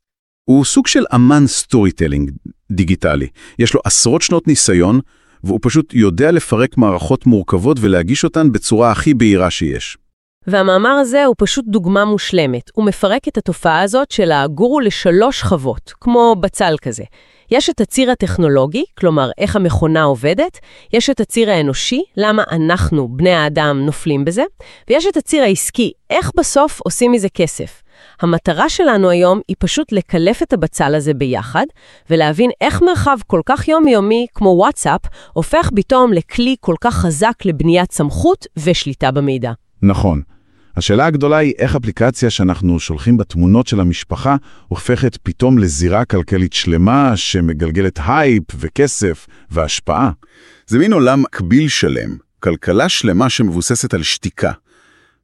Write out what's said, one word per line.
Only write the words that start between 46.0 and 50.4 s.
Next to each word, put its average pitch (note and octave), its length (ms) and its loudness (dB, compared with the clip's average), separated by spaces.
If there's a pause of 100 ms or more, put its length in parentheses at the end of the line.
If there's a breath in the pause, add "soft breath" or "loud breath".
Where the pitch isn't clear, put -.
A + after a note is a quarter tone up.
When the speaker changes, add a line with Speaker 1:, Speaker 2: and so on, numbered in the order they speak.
Speaker 1:
כלכלית F#2 480 -2
שלמה A2 640 2
שמגלגלת E2 880 -2
הייפ B2+ 360 2 (140)
וכסף F#2 720 -4 (240 soft breath)
והשפעה. D#2+ 600 -2 (560 soft breath)